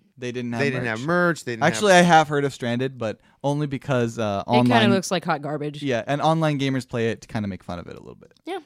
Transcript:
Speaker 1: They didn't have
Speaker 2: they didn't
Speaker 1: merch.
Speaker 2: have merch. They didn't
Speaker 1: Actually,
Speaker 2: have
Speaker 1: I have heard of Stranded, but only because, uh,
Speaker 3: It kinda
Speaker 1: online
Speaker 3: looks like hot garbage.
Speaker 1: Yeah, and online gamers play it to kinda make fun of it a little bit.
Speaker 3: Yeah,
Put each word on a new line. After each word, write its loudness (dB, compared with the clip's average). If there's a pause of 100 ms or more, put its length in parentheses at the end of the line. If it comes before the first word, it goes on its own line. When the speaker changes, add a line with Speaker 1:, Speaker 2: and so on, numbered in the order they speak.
(160)
Speaker 1:
They -8
didn't -6
have -6
Speaker 2:
they 0
didn't -4
Speaker 1:
merch. -4
Speaker 2:
have -6
merch. 0
They -6
didn't -4
Speaker 1:
Actually, 4
Speaker 2:
have 8
Speaker 1:
I 4
have 6
heard -2
of -2
Stranded, -4
but -6 (240)
only -2
because, -2
uh, -2
Speaker 3:
It -2
kinda 6 (160)
Speaker 1:
online 6
Speaker 3:
looks 0
like -2
hot -2
garbage. -8
Speaker 1:
Yeah, -2
and -2
online 2
gamers -2
play -2
it -6
to -20
kinda -4
make -10
fun -10
of -14
it -14
a -18
little -18
bit. -20 (140)
Speaker 3:
Yeah, -10